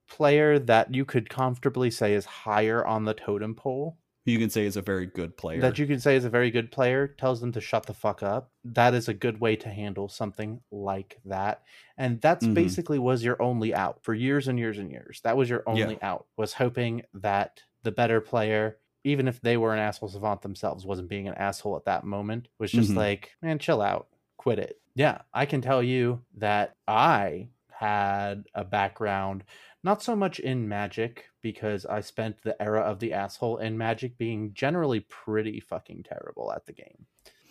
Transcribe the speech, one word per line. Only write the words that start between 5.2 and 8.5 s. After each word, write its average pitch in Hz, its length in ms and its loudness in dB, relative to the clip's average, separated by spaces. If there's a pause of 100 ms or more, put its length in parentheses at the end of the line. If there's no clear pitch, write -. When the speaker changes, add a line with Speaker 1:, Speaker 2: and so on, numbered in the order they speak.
Speaker 2:
player. 82 240 -6
Speaker 1:
that 127 180 2
you 147 80 0
can 139 140 0
say 135 160 4
is 123 80 2
a 117 60 -4
very 120 200 4
good 113 220 0
player, 135 340 2
tells 131 360 -2
them 120 100 -4
to 107 80 -6
shut - 260 -2
the 104 80 -10
fuck - 280 -4
up. 107 280 -2 (140)